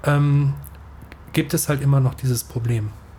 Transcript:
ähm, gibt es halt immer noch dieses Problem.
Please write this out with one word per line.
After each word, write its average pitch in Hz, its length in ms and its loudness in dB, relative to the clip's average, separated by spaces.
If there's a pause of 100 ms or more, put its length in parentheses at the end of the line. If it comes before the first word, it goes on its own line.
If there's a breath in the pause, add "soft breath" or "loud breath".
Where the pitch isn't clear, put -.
ähm, 143 500 4 (760)
gibt 160 220 0
es 160 140 -2
halt 143 140 0
immer 139 160 4
noch 131 160 2
dieses 123 300 -2
Problem. 113 460 -2 (280)